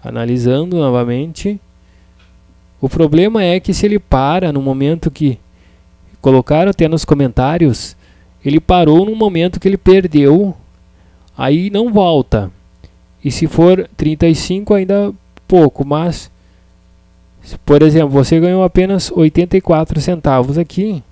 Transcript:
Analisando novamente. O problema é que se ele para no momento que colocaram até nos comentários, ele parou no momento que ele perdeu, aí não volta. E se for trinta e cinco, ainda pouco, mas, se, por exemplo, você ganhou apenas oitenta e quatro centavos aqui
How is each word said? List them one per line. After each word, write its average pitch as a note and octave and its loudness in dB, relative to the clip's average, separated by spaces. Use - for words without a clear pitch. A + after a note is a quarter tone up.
Analisando B2 -4
novamente. C#3 -4
O C3+ -4
problema E3 0
é F3+ 0
que F#3+ -4
se F#3+ -2
ele G#3 0
para D#3 -2
no C#3 -2
momento C#3 -2
que C#3 -4
colocaram D3 2
até E3 0
nos D#3 -2
comentários, C#3 0
ele D3 2
parou F3 2
no A3 -6
momento F#3 -2
que - -4
ele G3 0
perdeu, F3 2
aí D#3 -2
não A3 -2
volta. D3+ 0
E C#3+ -2
se D#3+ -4
for F3+ 2
trinta D#3 0
e D#3+ 4
cinco, G3+ -4
ainda G3+ -2
pouco, D#3+ 2
mas, D3+ -6
se, - -16
por C#3+ 2
exemplo, D#3 4
você C#3 2
ganhou F3+ 0
apenas F#3 0
oitenta E3+ 0
e F#3 2
quatro D#3+ -2
centavos C#3+ -2
aqui F3 -4